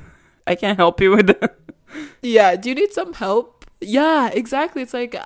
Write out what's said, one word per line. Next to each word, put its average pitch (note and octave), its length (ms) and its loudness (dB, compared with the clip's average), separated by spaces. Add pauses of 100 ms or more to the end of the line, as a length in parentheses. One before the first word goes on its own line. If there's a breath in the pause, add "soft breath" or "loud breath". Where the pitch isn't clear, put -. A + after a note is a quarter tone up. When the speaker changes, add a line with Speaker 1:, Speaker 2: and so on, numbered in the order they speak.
(200 loud breath)
Speaker 1:
<laughs> - 280 -20
I F3+ 60 0
can't G3 240 -4
help F3 240 2
you F#3+ 140 4
with G3+ 120 4
that." - 300 0 (640 loud breath)
Speaker 2:
Yeah, G#3+ 360 4
do A3 120 -8
you C4 60 -4
need G4+ 180 -2
some F#4 200 -8
help? G#3+ 520 -6 (160)
Yeah, C4+ 500 0
exactly. C4+ 520 -6
It's - 100 -16
like, A#3+ 220 -8 (100)